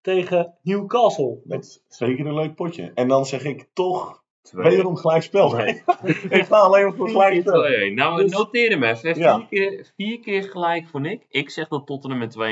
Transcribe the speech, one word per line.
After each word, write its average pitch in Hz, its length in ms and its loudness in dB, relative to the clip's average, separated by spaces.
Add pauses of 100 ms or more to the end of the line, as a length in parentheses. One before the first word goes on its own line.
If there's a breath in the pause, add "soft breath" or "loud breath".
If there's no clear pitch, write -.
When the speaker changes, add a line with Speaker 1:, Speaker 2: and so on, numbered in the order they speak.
Speaker 1:
tegen 180 600 -2
Newcastle. 196 840 0
Speaker 2:
Dat 87 200 -10
is - 240 -20
zeker 127 380 -4
een 151 80 -6
leuk 156 200 -4
potje. 165 400 -10
En 123 140 0
dan 135 180 2
zeg 131 180 -8
ik - 280 -10
toch 180 500 -4 (200)
Speaker 3:
Twee. - 280 -6
Speaker 2:
wederom 185 260 2
gelijkspel. 160 560 2
Speaker 3:
Nee. 113 300 -4 (260)
Speaker 2:
<laughs> 185 300 0
Ik 180 60 2
ga 220 140 2
alleen 196 260 6
maar 196 100 -2
voor 185 140 -4
Speaker 3:
Vier 220 100 -2
keer 196 80 8
Speaker 2:
gelijkspel. 180 360 2
Speaker 3:
twee 135 140 2
één. 101 180 -2
Nou, 160 280 0
Speaker 1:
Dus 196 100 2
Speaker 3:
noteer 220 380 0
hem 170 120 0
even. 113 280 -2
Hè. 165 80 -4
Speaker 2:
Ja. 151 180 4
Speaker 3:
Vier 113 120 -6
keer, 196 480 -4
vier 220 240 -6
keer 196 240 -4
gelijk 170 440 -4
voor 143 120 -8
Nick. 180 280 -8
Ik 139 220 -4
zeg 156 180 -8
dat 143 180 -8
Tottenham 135 320 -8
met 113 120 -6
twee 110 220 -4